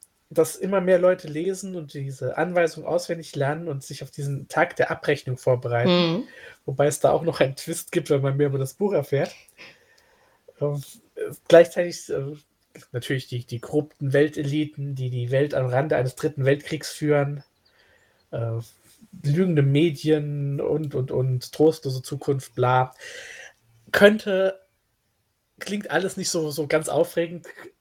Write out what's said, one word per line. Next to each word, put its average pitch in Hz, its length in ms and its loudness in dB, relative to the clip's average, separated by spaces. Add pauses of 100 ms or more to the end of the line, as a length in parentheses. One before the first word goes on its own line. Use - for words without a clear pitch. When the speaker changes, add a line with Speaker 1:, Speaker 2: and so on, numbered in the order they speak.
(300)
Speaker 1:
das 160 260 0
immer 190 260 0
mehr 185 160 6
Leute 180 300 2
lesen 185 480 -6
und 151 180 -12
diese 135 440 -6
Anweisungen 165 500 0
auswendig 165 480 -4
lernen 151 320 -2
und 139 160 -6
sich - 180 -14
auf 139 100 -12
diesen 143 360 -6
Tag 170 300 0
der - 120 2
Abrechnung 135 480 -2
vorbereiten. 123 520 2 (240)
Speaker 2:
Mhm. 226 140 -4 (380)
Speaker 1:
Wobei 143 220 2
es 151 140 -2
da 143 100 6
auch 151 120 2
noch 160 180 -2
einen 139 160 2
Twist - 340 -10
gibt, 156 180 -2
wenn 143 120 4
man 139 160 0
mehr 143 100 2
über 135 100 -2
das 135 180 -6
Buch 202 180 0
erfährt. 147 420 0 (1300)
Ähm, 143 200 -2 (680)
gleichzeitig, 175 600 6
äh, 151 260 -6 (560)
natürlich 127 360 -4
die, 123 180 -8
die 117 140 -8
korrupten 147 540 -4
Welteliten, 147 840 0
die 127 160 -6
die 120 180 -4
Welt 139 240 2
am 131 140 0
Rande 143 300 0
eines 131 180 -2
dritten 143 300 -4
Weltkriegs 143 460 0
führen, 143 520 0 (880)
äh, 117 280 -4 (640)
lügende 156 380 4
Medien 147 1000 2
und, 147 340 -2
und, 131 160 -4
und 127 400 -2
trostlose 143 500 2
Zukunft, 139 540 -4
bla. 127 400 2 (960)
Könnte, 196 680 4 (1000)
klingt - 320 -8
alles 175 260 -2
nicht 185 140 -6
so, 156 180 -2
so 147 160 -4
ganz 156 240 0
aufregend, 170 560 -2 (360)